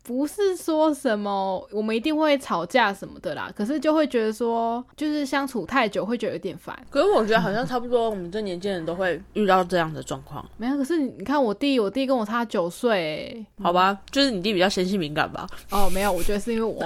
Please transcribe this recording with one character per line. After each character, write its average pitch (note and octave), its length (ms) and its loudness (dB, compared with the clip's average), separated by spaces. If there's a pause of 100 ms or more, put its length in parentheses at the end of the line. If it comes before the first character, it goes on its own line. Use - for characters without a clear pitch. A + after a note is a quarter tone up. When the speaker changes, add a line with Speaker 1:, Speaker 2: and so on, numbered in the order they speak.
Speaker 1:
不 C4 240 -4
是 F#4+ 280 0
说 D#4 380 2
什 B3 240 -2
么 G3 540 -2
我 G#3 100 -4
们 A3 140 -2
一 A#3+ 40 0
定 D#4 160 0
会 D4+ 220 4
吵 - 260 -2
架 A3 300 2
什 - 140 -14
么 C#3 140 -18
的 D#3+ 120 -6
啦， A2 220 -8
可 G#3 100 -4
是 C#4+ 140 -2
就 D4+ 120 2
会 D#4 140 4
觉 A#3+ 180 0
得 A3 80 0
说， A#3 540 -2 (100)
就 D4+ 120 -4
是 D4+ 180 -2
相 C#4 220 -2
处 G#3+ 180 -6
太 B3 240 0
久 F#3 160 -4
会 A#3 100 -4
觉 A#3 120 -4
得 B2+ 60 -4
有 E3 40 -4
点 F3 180 -8
烦。 - 220 -14 (140)
Speaker 2:
可 C#4 100 2
是 F#4+ 80 4
我 C#4 160 4
觉 G#3 80 2
得 A3 80 6
好 F#3+ 100 0
像 A3+ 140 -2
差 B3 140 -2
不 A#3+ 80 -8
多 A#3 200 2
我 A3 60 -2
们 F3 180 -6
这 G#3 80 -6
年 F#3+ 220 -6
纪 G3+ 80 -4
人 F3 160 -4
都 D#3+ 80 -2
会 F3 260 -2 (140)
遇 G#3+ 140 0
到 F#3 160 6
这 F3+ 140 0
样 D#3+ 140 0
的 C3+ 120 -8
状 C#3 180 -8
况。 - 260 -14 (100)
Speaker 1:
没 A3+ 100 -4
有， C#4 100 0
可 C#4 60 0
是 D#4+ 160 0
你 G#3 240 -4
看 C#4 200 2
我 G#3+ 80 2
弟， C4+ 280 2
我 G3 100 2
弟 C4 160 -2
跟 C4 100 2
我 A#3 80 0
差 A#3 220 -2
九 F#3 240 0
岁 A#3 220 0
欸。 F3 540 -4 (180)
Speaker 2:
好 F3 100 4
吧， F#3+ 240 4 (140)
就 C4+ 100 2
是 C#4 80 4
你 F#3+ 140 -2
弟 A3 100 2
比 F3+ 60 2
较 F#3 100 6
纤 F#3+ 160 0
细 F#3+ 100 0
敏 D#3+ 160 -2
感 D3+ 200 0
吧。 - 160 -10 (240)
Speaker 1:
哦， G3 200 8
没 F#3 100 4
有， G3+ 100 2
我 E3+ 100 0
觉 G3+ 100 4
得 G3+ 80 2
是 A#3 140 -4
因 A3+ 60 0
为 A3+ 40 0
我 - 220 -2